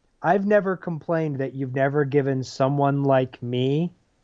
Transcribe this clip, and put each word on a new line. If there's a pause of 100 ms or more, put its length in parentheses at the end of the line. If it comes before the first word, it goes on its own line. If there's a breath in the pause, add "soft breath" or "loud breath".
(220)
"I've
never
complained
that
you've
never
given
someone
like
me (320)